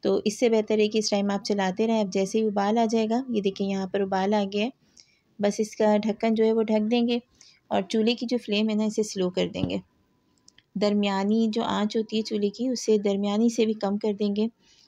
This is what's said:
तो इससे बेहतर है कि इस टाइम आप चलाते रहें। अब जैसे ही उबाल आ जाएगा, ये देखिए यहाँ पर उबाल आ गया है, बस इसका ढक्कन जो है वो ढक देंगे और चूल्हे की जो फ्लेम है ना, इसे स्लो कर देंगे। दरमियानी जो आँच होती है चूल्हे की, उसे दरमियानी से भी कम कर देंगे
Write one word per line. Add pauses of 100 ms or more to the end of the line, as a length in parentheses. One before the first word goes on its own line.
तो
इससे
बेहतर
है
कि
इस
टाइम
आप
चलाते
रहें।
अब
जैसे
ही
उबाल
आ
जाएगा,
ये
देखिए
यहाँ
पर
उबाल
आ
गया
है, (640)
बस
इसका
ढक्कन
जो
है
वो
ढक
देंगे (500)
और
चूल्हे
की
जो
फ्लेम
है
ना,
इसे
स्लो
कर
देंगे। (1000)
दरमियानी
जो
आँच
होती
है
चूल्हे
की,
उसे
दरमियानी
से
भी
कम
कर
देंगे (380)